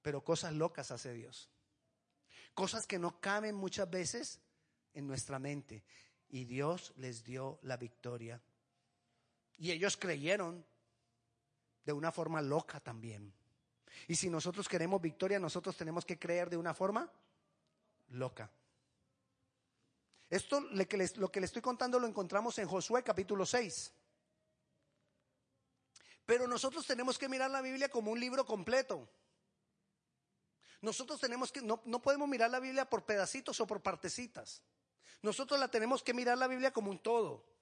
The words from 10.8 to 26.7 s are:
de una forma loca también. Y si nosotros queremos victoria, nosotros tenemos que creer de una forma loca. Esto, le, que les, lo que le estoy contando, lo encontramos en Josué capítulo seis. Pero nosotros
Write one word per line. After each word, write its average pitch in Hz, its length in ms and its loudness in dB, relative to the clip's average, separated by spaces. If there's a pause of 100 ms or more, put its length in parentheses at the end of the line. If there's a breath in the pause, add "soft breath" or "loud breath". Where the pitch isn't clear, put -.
de 147 80 -2
una 151 200 0
forma 160 280 -2
loca 147 380 0
también. 110 560 -10 (720 loud breath)
Y 170 80 0
si 180 160 0
nosotros 175 380 -2
queremos 180 340 2
victoria, 185 380 2
nosotros 180 360 -2
tenemos 165 280 -4
que 170 140 -6
creer 175 300 0
de 170 80 -2
una 170 180 0
forma 208 360 2 (960)
loca. 123 420 -6 (1800 soft breath)
Esto, 233 320 2
le, 196 260 2
que 208 100 -2
les, 185 200 2
lo 190 160 0
que 202 80 0
le 185 60 0
estoy 226 160 -4
contando, 247 360 2
lo 240 80 2
encontramos 202 520 0
en 202 100 -2
Josué 190 340 2
capítulo 196 440 2
seis. - 460 0 (2250 loud breath)
Pero 247 200 6
nosotros 262 400 0